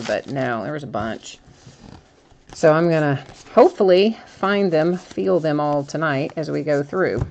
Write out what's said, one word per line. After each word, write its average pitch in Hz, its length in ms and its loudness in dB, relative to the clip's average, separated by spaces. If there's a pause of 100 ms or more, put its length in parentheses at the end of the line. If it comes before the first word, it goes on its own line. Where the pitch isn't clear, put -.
but 107 220 -4
no, 123 360 -4
there 143 100 -8
was 147 100 -10
a 127 40 -12
bunch. 107 520 -8 (1120)
So 156 180 4
I'm 165 180 2
gonna 147 340 0 (300)
hopefully 214 720 4
find 196 460 -2
them, 165 260 2
feel 190 420 -2
them 151 200 -2
all 147 240 -2
tonight 151 520 -4
as 151 160 -6
we 147 120 -4
go 143 200 0
through. 143 480 -2